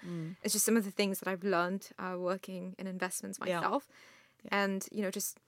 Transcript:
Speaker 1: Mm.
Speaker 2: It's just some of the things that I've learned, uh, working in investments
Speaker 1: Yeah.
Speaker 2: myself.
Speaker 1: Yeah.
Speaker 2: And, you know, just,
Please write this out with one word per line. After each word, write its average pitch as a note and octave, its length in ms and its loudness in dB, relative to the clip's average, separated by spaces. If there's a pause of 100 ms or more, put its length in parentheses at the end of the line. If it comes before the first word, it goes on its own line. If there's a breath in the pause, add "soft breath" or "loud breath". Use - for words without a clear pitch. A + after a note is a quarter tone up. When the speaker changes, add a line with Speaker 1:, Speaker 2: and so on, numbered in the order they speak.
Speaker 1:
Mm. E3+ 360 -4
Speaker 2:
It's G#3 100 0
just G#3 120 4
some A3+ 120 6
of G#3 80 4
the G3 60 -6
things G3 280 2
that - 80 -6
I've F#3 160 -2
learned, F#3 460 2 (100)
uh, F#3 180 -4
working F#3 600 -4
in F#3+ 100 -6
investments F#3 560 -4
Speaker 1:
Yeah. F3+ 160 2
Speaker 2:
myself. B3+ 300 0 (540 soft breath)
Speaker 1:
Yeah. G3+ 200 2
Speaker 2:
And, G3 280 0
you G#3+ 100 -2
know, F#3+ 100 0
just, - 360 -4